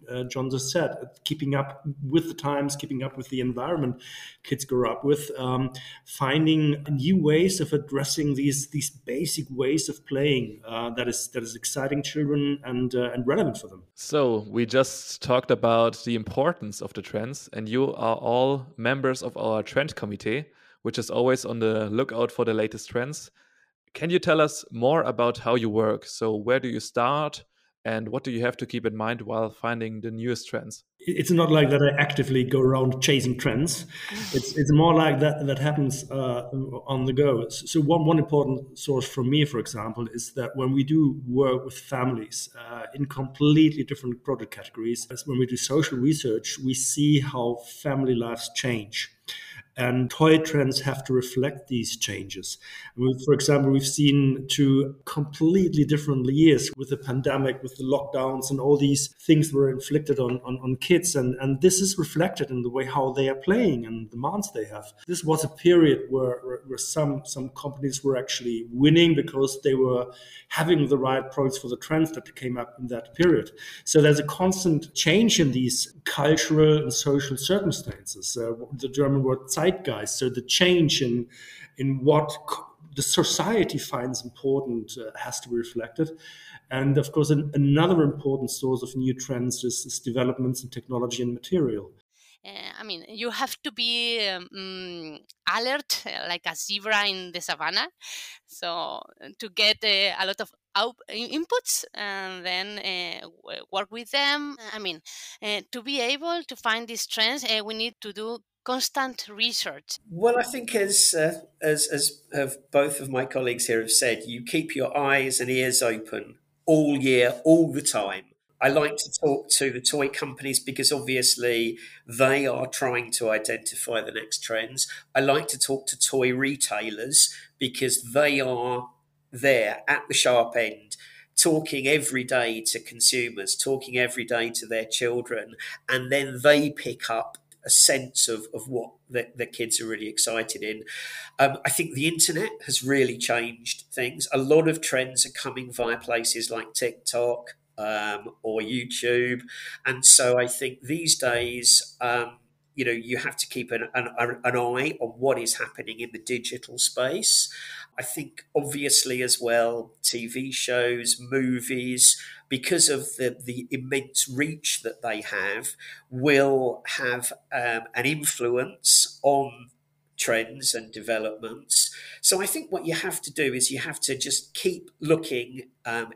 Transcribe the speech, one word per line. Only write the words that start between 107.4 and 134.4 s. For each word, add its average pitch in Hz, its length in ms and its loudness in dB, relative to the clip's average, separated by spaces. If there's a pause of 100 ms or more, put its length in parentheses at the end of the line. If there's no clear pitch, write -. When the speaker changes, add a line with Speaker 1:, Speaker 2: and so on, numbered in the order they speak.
Speaker 3:
uh, 220 180 -2
we 220 120 -8
need 226 260 -6
to 208 100 -12
do 220 280 -8 (260)
constant 262 640 -4
research. 208 680 -4 (100)
Speaker 4:
Well, 214 280 2
I 240 60 2
think 240 320 -6
as, 196 380 4
uh, 165 280 0 (200)
as, 151 260 2
as - 360 -2 (100)
have 135 240 -2 (140)
both 143 280 2
of 135 100 -10
my 127 160 0
colleagues 123 420 -2
here 113 140 2
have 113 100 -4
said, 113 340 2
you 117 160 -10
keep 160 340 -4
your 131 220 -2
eyes 139 420 2
and 123 100 -2
ears 127 320 2
open 110 540 -4 (300)
all 151 320 4
year, 127 480 4
all 160 260 8
the 139 100 -4
time. 98 420 -2 (380)
I 135 80 4
like 147 260 2
to - 240 -8
talk 143 380 0
to 139 120 2
the 123 120 -6
toy 139 260 0
companies 135 540 -6
because 135 320 0
obviously 120 840 0 (300)
they 135 400 4
are 127 180 -2
trying 123 460 -2
to 117 180 0
identify 110 680 -4
the 110 140 -8
next 110 260 -8
trends. 117 480 -4 (260)
I - 60 2
like 143 300 2
to - 100 -6
talk 135 280 -2
to - 120 -8
toy 127 340 2
retailers 123 1040 0 (240)
because 123 540 -2
they 143 260 4
are 123 480 -2 (420)
there 120 600 2
at 143 180 0
the - 60 -4
sharp 120 420 4
end, 110 400 -2 (400)
talking 156 500 2
every 139 380 0
day 120 380 -2
to - 180 -4
consumers, 117 800 -2
talking 131 400 -4
every 123 260 -2
day 117 280 -2